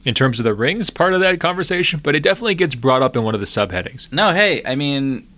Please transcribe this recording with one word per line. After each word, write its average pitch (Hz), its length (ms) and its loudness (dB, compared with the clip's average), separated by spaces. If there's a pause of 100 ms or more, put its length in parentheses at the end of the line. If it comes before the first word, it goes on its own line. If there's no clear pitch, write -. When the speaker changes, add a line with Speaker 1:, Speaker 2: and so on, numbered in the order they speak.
Speaker 1:
in 127 80 0
terms 127 260 2
of 117 60 -2
the 113 80 4
rings 147 380 -2
part 185 240 0
of 185 60 2
that 185 200 2
conversation, 175 640 -2
but 143 120 0
it 151 80 0
definitely 190 320 0
gets 165 200 0
brought 131 260 2
up 131 160 2
in 117 60 0
one 110 120 0
of 104 60 0
the 98 60 -4
subheadings. - 640 -4
Speaker 2:
No, 185 220 2
hey, 190 320 2
I 127 80 -2
mean, 139 520 -2 (100)